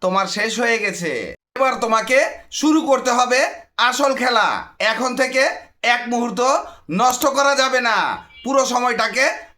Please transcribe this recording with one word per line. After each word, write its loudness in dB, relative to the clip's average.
তোমার 0
শেষ -4
হয়ে 0
গেছে। -4
এবার 0
তোমাকে 2
শুরু 2
করতে 2
হবে 2
আসল 2
খেলা। 2
এখন -2
থেকে 0
এক 2
মুহূর্ত -2
নষ্ট 2
করা 2
যাবে 2
না, 0
পুরো 2
সময়টাকে 0